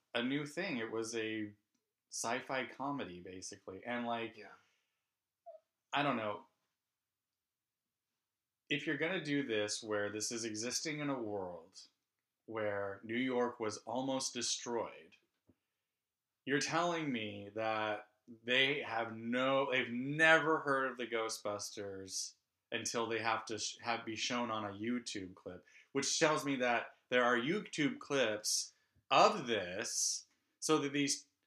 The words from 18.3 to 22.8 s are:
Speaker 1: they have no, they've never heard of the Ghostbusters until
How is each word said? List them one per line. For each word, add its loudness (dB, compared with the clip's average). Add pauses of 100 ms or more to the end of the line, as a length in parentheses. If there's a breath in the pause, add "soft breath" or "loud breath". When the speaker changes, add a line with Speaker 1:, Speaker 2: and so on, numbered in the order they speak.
Speaker 1:
they 4
have -2
no, 2
they've 2
never 6
heard 2
of -10
the -4
Ghostbusters -4 (420)
until -2